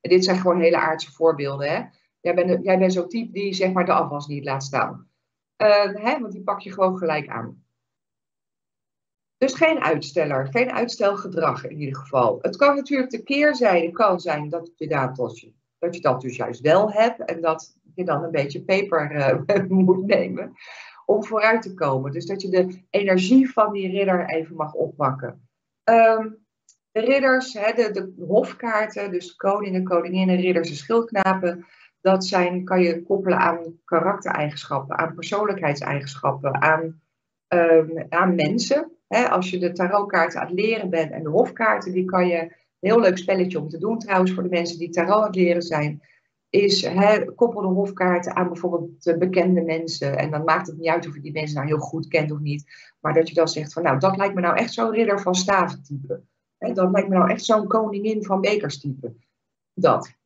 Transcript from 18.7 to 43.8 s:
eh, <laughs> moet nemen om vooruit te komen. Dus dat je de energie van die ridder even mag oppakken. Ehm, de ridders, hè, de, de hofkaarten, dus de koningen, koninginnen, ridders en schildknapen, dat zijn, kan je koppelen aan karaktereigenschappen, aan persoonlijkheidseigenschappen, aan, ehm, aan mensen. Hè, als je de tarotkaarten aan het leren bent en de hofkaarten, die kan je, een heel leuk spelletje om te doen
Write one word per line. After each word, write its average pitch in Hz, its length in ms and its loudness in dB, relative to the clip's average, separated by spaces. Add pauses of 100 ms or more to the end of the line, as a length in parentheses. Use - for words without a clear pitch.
eh, 147 580 0
<laughs> - 0 -
moet 185 380 4
nemen 180 460 0 (520)
om 214 200 2
vooruit 220 380 2
te 185 120 -12
komen. 139 380 -2
Dus 165 140 -8
dat 196 160 -6
je 196 60 -8
de 180 420 0
energie 202 640 4
van 208 200 2
die 196 180 -4
ridder 185 380 0
even 160 280 -6
mag 151 180 -6
oppakken. 135 760 -4 (360)
Ehm, 226 440 6 (640)
de 220 80 -2
ridders, 262 520 2
hè, 214 200 -2
de, 220 200 0
de 185 340 -8
hofkaarten, 214 840 -2
dus 180 180 -6
de - 80 -20
koningen, 196 480 -2
koninginnen, 180 520 2
ridders 170 320 0
en 147 80 -8
schildknapen, 190 920 0 (340)
dat 190 240 4
zijn, 180 400 0
kan 185 160 2
je 170 220 2
koppelen 185 360 0
aan 165 460 -2
karaktereigenschappen, 151 1120 -2
aan 160 160 -2
persoonlijkheidseigenschappen, 143 1500 -4
aan, 160 380 0 (480)
ehm, 165 600 4
aan 180 260 2
mensen. 240 580 0 (160)
Hè, 240 200 2
als 185 220 0
je 180 80 -4
de 175 140 -2
tarotkaarten 185 680 0
aan - 60 -4
het 180 140 -4
leren 214 300 -2
bent 160 200 0
en 160 120 -10
de 151 60 -6
hofkaarten, 202 640 0
die 185 120 -2
kan 185 220 2
je, 170 140 0
een - 500 -6
heel 226 100 6
leuk 185 180 4
spelletje 180 420 -2
om 147 80 -8
te 160 100 -12
doen 220 200 -2